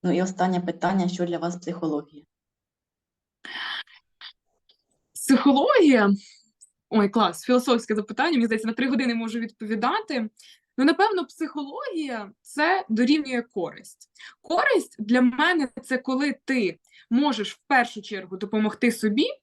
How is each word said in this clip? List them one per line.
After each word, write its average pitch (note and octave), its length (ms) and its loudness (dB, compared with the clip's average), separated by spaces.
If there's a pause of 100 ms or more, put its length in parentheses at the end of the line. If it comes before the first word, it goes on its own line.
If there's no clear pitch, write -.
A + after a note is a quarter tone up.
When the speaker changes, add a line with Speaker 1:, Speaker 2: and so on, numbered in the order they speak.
Speaker 1:
Ну F3+ 80 0
і E3 100 2
останнє F#3 380 0
питання: F3+ 500 0
що F3 160 -4
для F3 120 -4
вас E3+ 180 -4
психологія? D3+ 680 -6 (3000)
Speaker 2:
Психологія? C#4 1000 4 (760)
Ой, G3+ 200 4
клас, G3+ 340 0
філософське B3 520 2
запитання. A3 360 -2
Мені A#3+ 140 2
здається, A3 220 -2
на A#3 60 -4
три C4 160 -2
години B3+ 260 0
можу A3+ 240 -6
відповідати. A3+ 880 -4 (480)
Ну, C4 80 2
напевно, F#4 400 2
психологія — D4 1040 -8 (100)
це F4 480 -2
дорівнює B3+ 520 2
користь. - 680 -10 (320)
Користь F#4+ 580 0
для A3+ 220 2
мене — C#4 480 2 (140)
це C4 140 -2
коли C4 380 -2 (100)
ти G#3+ 340 -2 (300)
можеш B3 440 0
в - 140 -20
першу A#3+ 340 0
чергу F#3 360 -10
допомогти G#3+ 540 0
собі A3 340 0 (180)